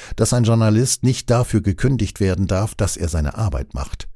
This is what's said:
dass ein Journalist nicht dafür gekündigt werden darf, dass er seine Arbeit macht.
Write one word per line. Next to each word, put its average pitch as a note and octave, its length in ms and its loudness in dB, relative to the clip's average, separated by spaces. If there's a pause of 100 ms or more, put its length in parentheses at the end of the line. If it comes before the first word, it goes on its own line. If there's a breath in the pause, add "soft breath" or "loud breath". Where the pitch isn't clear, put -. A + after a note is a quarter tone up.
(140 loud breath)
dass - 180 0
ein B2 120 2
Journalist A2+ 580 2
nicht B2+ 260 0
dafür A#2+ 320 2
gekündigt A2 600 -2
werden F#2+ 260 2
darf, G2 300 -2
dass G2 200 -2
er E2+ 120 -4
seine D#2 280 -2
Arbeit G#2 380 -4
macht. - 420 -8